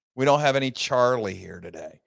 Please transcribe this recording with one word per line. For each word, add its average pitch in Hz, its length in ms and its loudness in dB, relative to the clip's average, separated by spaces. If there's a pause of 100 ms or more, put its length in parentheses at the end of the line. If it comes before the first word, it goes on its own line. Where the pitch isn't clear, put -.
(140)
We 127 100 -2
don't 147 160 4
have 139 160 2
any 135 140 0
Charlie 123 640 0
here 90 260 -14
today. 82 460 -14